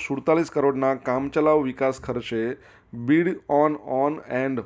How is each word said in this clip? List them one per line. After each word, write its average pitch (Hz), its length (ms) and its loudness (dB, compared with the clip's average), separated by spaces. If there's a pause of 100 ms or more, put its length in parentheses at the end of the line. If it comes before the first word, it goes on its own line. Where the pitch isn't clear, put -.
સુડતાલીસ 156 440 0
કરોડના 135 440 0
કામચલાઉ 143 680 2
વિકાસ 131 380 -2
ખર્ચે 120 560 -4 (360)
બિડ 151 460 0 (100)
ઓન, 147 260 2
ઓન 143 520 -2
એન્ડ 131 380 -2